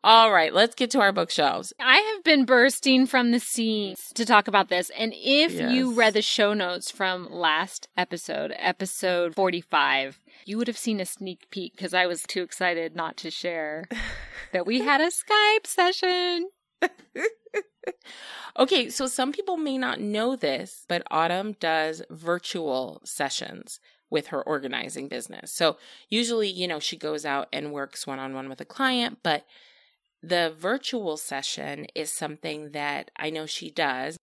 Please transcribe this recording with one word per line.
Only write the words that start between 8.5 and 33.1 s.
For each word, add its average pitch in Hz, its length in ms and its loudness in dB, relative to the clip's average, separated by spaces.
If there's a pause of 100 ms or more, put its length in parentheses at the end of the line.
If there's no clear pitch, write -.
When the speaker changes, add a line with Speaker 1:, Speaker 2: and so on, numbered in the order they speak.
Speaker 2:
episode 180 800 -2
forty-five, 147 840 2 (260)
you 202 120 -8
would 233 100 -2
have 233 100 -6
seen 214 220 -4
a 185 60 -4
sneak - 440 -12
peek 185 280 -10
'cause 180 160 -6
I 180 120 4
was 175 180 -2
too - 200 -4
excited 165 520 -2
not 165 220 -6
to 160 140 -10
share 160 600 -6
Speaker 1:
<laughs> - 600 -10
Speaker 2:
that 180 120 0
we 240 160 0
had 277 200 4
a 330 60 4
Skype 427 580 2
session. 359 840 2 (320)
<laughs> 359 80 2 (1700)
Speaker 1:
Okay, 262 300 4
so 262 160 -4
some 262 260 -2
people 381 260 -4
may 285 200 -2
not 254 220 -4
know 214 360 -2
this, 156 520 -4
but 175 240 -2
Autumn 175 480 0
does 160 500 0
virtual 160 960 -4
sessions - 760 -6 (300)
with 147 180 0
her 139 140 -4
organizing 135 680 -6
business. - 460 -12
So 160 240 0 (320)
usually, 226 400 0
you 180 180 -4
know, 156 120 -4
she - 180 -6
goes 151 280 -6
out 139 280 -2
and 147 180 -6
works 139 360 -8
one-on-one 135 420 -8
with 131 100 -14
a 147 60 -12
client, 247 560 0
but 156 240 0 (760)
the 165 340 0
virtual 202 600 -4
session 143 760 -8
is 151 180 -6
something 151 600 -8
that 147 460 -6